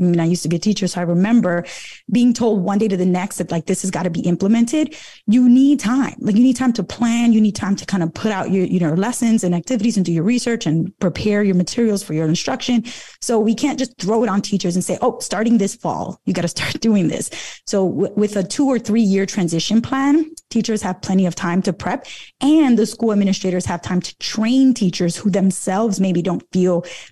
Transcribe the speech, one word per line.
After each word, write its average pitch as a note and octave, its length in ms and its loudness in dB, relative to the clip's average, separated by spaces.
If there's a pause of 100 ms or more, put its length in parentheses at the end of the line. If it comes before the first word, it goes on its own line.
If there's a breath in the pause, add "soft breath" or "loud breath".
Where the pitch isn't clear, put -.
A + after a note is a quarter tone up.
mean, F3 180 2
I E3 60 2
used E3+ 180 0
to D#3+ 60 -4
be E3+ 80 0
a - 20 -2
teacher, G3 300 -2
so F3+ 120 -6
I F3+ 40 -2
remember F3 600 2 (460 loud breath)
being A#3+ 220 4
told A3+ 320 0
one G3+ 140 0
day G#3+ 100 2
to F#3+ 80 0
the F#3 100 0
next F3+ 300 -2
that, F3 160 -6
like, E3 140 -4
this F#3 160 -2
has F#3+ 100 -4
gotta E3+ 180 -4
be E3 120 -4
implemented. A#3 760 0 (320 loud breath)
You B3 200 6
need C4+ 300 6
time. B3+ 400 -2
Like, G#3 160 0
you A#3+ 80 6
need B3+ 140 4
time B3+ 160 2
to A3 100 -4
plan. A#3 500 0
You A3 80 4
need G#3+ 140 2
time G3 220 -2
to - 100 -8
kind F#3+ 160 -2
of E3 100 -2
put G#3+ 200 -4
out F#3+ 180 -4
your, F#3+ 140 2
you F3+ 160 0
know, D#3+ 140 0
lessons A3+ 500 0
and F3 100 0
activities G#3+ 420 -2
and F#3 80 2
do E3+ 60 -2
your E3 140 0
research A#3 420 0
and D#3+ 320 0
prepare G#3 460 0
your G3 100 2
materials G3 480 0
for D#3 120 -8
your D#3+ 120 0
instruction. A#3+ 560 0 (380 loud breath)
So A#3 180 0
we A3 160 2
can't C#4 240 -2
just C4 220 -6
throw A3 240 0
it A3 40 0
on G3 140 0
teachers F3+ 320 -2
and F3+ 100 0
say, F3+ 180 -4
"Oh, - 180 0
starting A3+ 380 0
this G3 180 -2
fall, D#3 480 -6
you F#3+ 80 -2
gotta F3 160 -2
start - 320 -6
<laughs> A3+ 80 0
doing G3 180 4
this." - 240 -4 (340 loud breath)
So F#3+ 240 0
w-, F3 280 -2
with G#3 200 0
a G3 60 0
two C#4 240 -2
or C4 120 0
three A#3 240 0
year G3 240 2
transition F#3 560 0
plan, C#4+ 480 0 (180)
teachers A3 320 -2
have F#3 220 -6
plenty F#3+ 240 2
of E3 80 -2
time F3+ 260 -2
to F3+ 140 -2
prep, A3+ 320 -6 (340 loud breath)
and C#4 380 4
the G#3+ 80 2
school A3 260 -2
administrators F#3+ 540 0
have E3+ 160 -4
time F3+ 180 -2
to - 180 -8
train B3+ 540 2
teachers F3+ 440 0
who G3+ 140 -2
themselves F#3+ 720 0
maybe F3+ 220 0
don't F3 280 -4
feel F3+ 340 2 (280 loud breath)